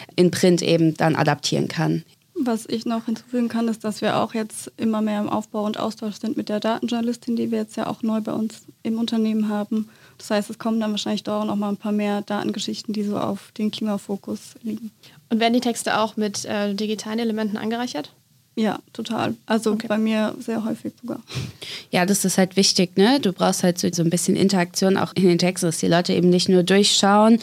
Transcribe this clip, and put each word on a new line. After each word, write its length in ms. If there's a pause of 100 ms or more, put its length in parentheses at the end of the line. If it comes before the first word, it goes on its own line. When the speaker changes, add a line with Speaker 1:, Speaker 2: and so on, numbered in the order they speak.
(140)
Speaker 1:
in 160
Print 300
eben 340
dann 220
adaptieren 500
kann. 380 (300)
Speaker 2:
Was 320
ich 180
noch 220
hinzufügen 420
kann, 200
ist, 160
dass 180
wir 160
auch 160
jetzt 420
immer 240
mehr 180
im 120
Aufbau 340
und 140
Austausch 420
sind 160
mit 140
der 100
Datenjournalistin, 760
die 140
wir 100
jetzt 160
ja 100
auch 160
neu 180
bei 120
uns 280 (220)
im 160
Unternehmen 500
haben. 400 (300)
Das 120
heißt, 200
es 80
kommen 200
dann 120
wahrscheinlich 340
doch 220
noch 100
mal 140
ein 80
paar 140
mehr 280
Datengeschichten, 720
die 100
so 140
auf 400
den 140
Klimafokus 920
liegen. 280 (400)
Speaker 3:
Und 100
werden 140
die 60
Texte 380
auch 200
mit, 260
äh, 300
digitalen 440
Elementen 380
angereichert? 560 (460)
Speaker 2:
Ja, 200 (160)
total. 400 (100)
Also 280
Speaker 3:
Okay. 140
Speaker 2:
bei 120
mir 420
sehr 240
häufig 380
sogar. 180 (720)
Speaker 1:
Ja, 160
das 180
ist 140
halt 180
wichtig, 400
ne? 240
Du 140
brauchst 280
halt 160
so, 140
so 100
ein 60
bisschen 260
Interaktion 640
auch 160
in 120
den 120
Texten, 300
dass 100
die 120
Leute 260
eben 160
nicht 180
nur 140
durchschauen 800